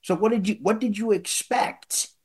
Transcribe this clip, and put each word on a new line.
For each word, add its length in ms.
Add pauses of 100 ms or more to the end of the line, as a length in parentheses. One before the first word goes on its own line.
So 120
what 160
did 160
you, 140
what 180
did 180
you 140
expect 960 (160)